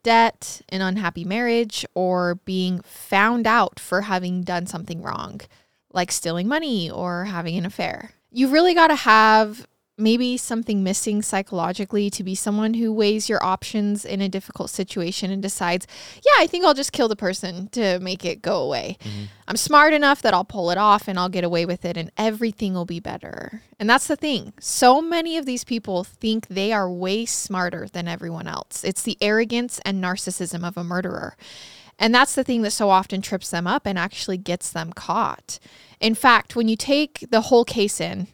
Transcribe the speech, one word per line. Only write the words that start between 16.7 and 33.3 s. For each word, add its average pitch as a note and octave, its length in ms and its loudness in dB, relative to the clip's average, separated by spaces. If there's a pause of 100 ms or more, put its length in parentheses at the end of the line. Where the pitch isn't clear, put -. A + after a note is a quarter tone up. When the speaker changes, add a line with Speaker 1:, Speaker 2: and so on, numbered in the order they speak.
Speaker 1:
just C#4 180 -2
kill B3 160 0
the A3 80 0
person F#3+ 540 -6
to F#3+ 300 0
make F#3 260 -6
it E3+ 160 -4
go F#3 200 0
away. C3 380 -4
Speaker 2:
Mm-hmm. G#2 240 -10 (240)
Speaker 1:
I'm G#3 100 -6
smart D4+ 360 6
enough C#4+ 280 2
that A3 120 2
I'll F3+ 100 2
pull F3+ 280 -4
it F3 60 0
off G#3 300 2
and F#3+ 100 -4
I'll F3+ 120 0
get F3+ 140 -2
away E3+ 220 0
with F3 200 -6
it E3+ 120 -4
and E3 200 -8
everything A3 560 -2
will F3 120 -2
be E3+ 140 -8
better." - 600 -12 (180)
And G#3 100 0
that's C4 180 4
the D4+ 80 0
thing. C4 440 -4
So C4 420 6
many E4 360 -2
of D4+ 80 -4
these B3 180 -4
people G#3 400 -4
think A3 440 -4
they G3 260 -2
are G3 180 0
way F#3 340 -2
smarter F3+ 680 -4
than F3 160 -6
everyone E3+ 400 -8
else. - 360 -10
It's - 180 -4
the - 200 -4
arrogance A3+ 640 0
and F#3+ 180 -2
narcissism F3+ 640 -4
of F3 100 -8
a F3 60 -6
murderer. F3 540 -6 (600)
And A3+ 160 4
that's B3+ 220 6
the C4 80 0
thing B3 200 0
that G#3 80 0
so G#3 180 2
often F#3+ 320 2
trips - 280 -6